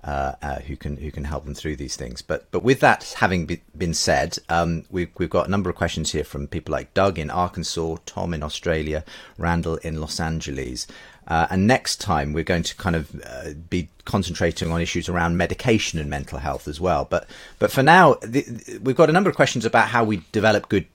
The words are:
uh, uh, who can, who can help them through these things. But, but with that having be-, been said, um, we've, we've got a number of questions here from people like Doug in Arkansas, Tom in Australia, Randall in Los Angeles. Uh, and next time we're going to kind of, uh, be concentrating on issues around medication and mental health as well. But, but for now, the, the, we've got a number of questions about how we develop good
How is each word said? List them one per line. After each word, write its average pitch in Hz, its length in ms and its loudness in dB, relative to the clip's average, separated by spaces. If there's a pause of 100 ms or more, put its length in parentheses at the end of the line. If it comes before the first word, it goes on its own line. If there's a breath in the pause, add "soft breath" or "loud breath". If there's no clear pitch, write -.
uh, 69 380 -4
uh, 69 180 -6
who 71 160 -10
can, 73 220 -8
who 78 120 -10
can 71 140 -10
help 69 220 -6
them 71 80 -10
through 73 240 -6
these 69 180 -8
things. 62 260 -12
But, - 300 -6
but 107 100 0
with 131 200 4
that - 380 2
having 90 260 2
be-, 85 160 -6 (160)
been 85 160 -2
said, 78 440 0 (120)
um, 85 420 0
we've, 90 260 -4
we've 87 120 -2
got - 180 2
a - 20 -8
number 95 200 0
of - 80 -6
questions 82 340 -2
here 76 140 -2
from 71 240 -10
people 80 240 -6
like 67 200 -6
Doug 95 240 2
in 76 120 -6
Arkansas, 85 680 -2 (100)
Tom 90 280 -4
in 76 100 -4
Australia, 76 640 -4 (320 loud breath)
Randall 82 400 0
in 80 240 -6
Los - 180 -8
Angeles. 71 680 -6 (380 loud breath)
Uh, 82 240 2
and 95 180 4
next - 340 0
time 73 320 0
we're 80 100 -2
going 85 200 0
to - 120 -6
kind 85 220 -2
of, 73 280 -6
uh, 78 260 -12 (180)
be 90 180 -2 (160)
concentrating 87 720 -2
on 85 80 0
issues 85 260 -2
around 87 300 0
medication 90 640 0
and 73 100 -4
mental 71 300 -6
health 69 280 -6
as 76 140 -8
well. 82 280 2
But, - 200 -2 (300 loud breath)
but - 120 2
for 135 100 2
now, 160 340 8
the, 117 260 -4
the, 107 420 -12
we've 131 140 0
got 156 120 8
a 156 40 4
number 185 160 4
of - 80 -4
questions 127 260 2
about 110 240 4
how 117 160 4
we 107 180 0 (120)
develop 104 340 4
good 98 280 2